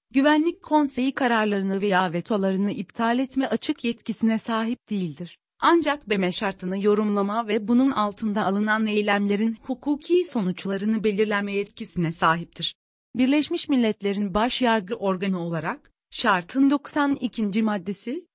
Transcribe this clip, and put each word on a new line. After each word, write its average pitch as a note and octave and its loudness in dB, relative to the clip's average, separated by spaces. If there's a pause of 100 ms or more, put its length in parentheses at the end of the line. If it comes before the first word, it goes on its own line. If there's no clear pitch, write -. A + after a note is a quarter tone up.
(120)
Güvenlik D4+ 2
Konseyi C#4 0
kararlarını G#3 0
veya F#3 2
vetolarını F#3+ 0
iptal A#3 -2
etme C4 -2
açık A#3 -2
yetkisine A3+ 0
sahip A3+ -4
değildir. F3+ -6 (240)
Ancak D4 2
B G#3+ 2
M F#3 2
şartını F#3+ -4
yorumlama G#3 2
ve G#3 -2
bunun B3+ 4
altında G#3 -2
alınan G#3+ 0
eylemlerin G#3 0
hukuki D4 0
sonuçlarını G3 -2
belirleme G#3 0
yetkisine G3 -4
sahiptir. E3+ -2 (400)
Birleşmiş C#4 0
Milletler'in G#3 0
baş A3+ 0
yargı A3+ 0
organı F#3+ -2
olarak, E3+ -6 (200)
şartın A3+ 2
doksan C#4+ 0
ikinci G#3+ -2
maddesi, G#3 -4